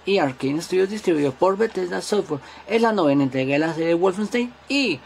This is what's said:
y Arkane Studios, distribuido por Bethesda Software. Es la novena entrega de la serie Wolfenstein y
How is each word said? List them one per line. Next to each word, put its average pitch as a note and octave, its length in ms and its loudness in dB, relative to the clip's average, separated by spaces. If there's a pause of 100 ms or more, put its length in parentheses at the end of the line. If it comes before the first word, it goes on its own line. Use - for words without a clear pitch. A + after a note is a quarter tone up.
y G3 120 2
Arkane C#3+ 440 0
Studios, F#3 280 0
distribuido D#3+ 440 0
por F#3+ 240 2
Bethesda F#3+ 440 -2
Software. F3 380 -2 (280)
Es A3+ 140 2
la A3+ 120 4
novena D3 300 4
entrega C3 300 0
de C#3+ 60 2
la D#3+ 140 0
serie E3 200 0
Wolfenstein G3+ 600 0 (160)
y B3+ 360 0